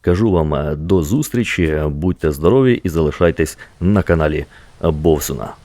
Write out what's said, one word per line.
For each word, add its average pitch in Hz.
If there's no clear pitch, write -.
Кажу 95
вам, 80
е, 73
до 85
зустрічі, 80
будьте 78
здорові 117
і 92
залишайтесь 80
на 95
каналі 76
Бовсуна. 76